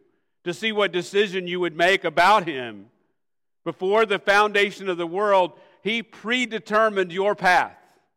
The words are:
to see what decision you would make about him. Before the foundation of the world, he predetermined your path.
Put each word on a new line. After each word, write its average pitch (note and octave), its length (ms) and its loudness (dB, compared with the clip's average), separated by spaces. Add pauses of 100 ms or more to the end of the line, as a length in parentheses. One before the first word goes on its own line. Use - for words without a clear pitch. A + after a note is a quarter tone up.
(440)
to F3 80 -6
see A3 200 -4
what G3+ 200 0
decision F#3 540 -2
you F3+ 120 -6
would F3 160 -4
make F#3 300 2
about F3 420 4
him. A#2+ 440 -10 (720)
Before F#3+ 400 0
the G3 140 0
foundation G3+ 720 0
of F3 80 -4
the F3 80 -4
world, F#3+ 520 0 (240)
he A3+ 200 -4
predetermined A3 1080 -2
your G3 240 -2
path. E3+ 440 0 (380)